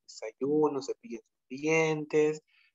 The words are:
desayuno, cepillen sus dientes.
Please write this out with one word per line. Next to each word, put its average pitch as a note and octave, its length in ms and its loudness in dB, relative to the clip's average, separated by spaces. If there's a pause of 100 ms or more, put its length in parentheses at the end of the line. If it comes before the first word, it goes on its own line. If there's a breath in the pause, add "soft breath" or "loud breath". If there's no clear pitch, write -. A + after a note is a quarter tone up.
desayuno, C#3+ 720 0
cepillen A#2 380 -10
sus - 300 -20
dientes. D3+ 920 0 (340)